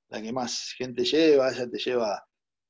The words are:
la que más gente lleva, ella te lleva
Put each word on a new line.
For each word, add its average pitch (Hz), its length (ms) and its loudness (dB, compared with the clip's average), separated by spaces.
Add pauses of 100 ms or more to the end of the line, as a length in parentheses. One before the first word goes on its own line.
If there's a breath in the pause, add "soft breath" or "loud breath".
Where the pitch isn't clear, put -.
la 110 100 -10
que 110 140 -8
más 123 440 -6
gente 123 280 -4
lleva, 143 460 4
ella 120 180 -6
te 113 80 -6
lleva 113 460 -2 (460)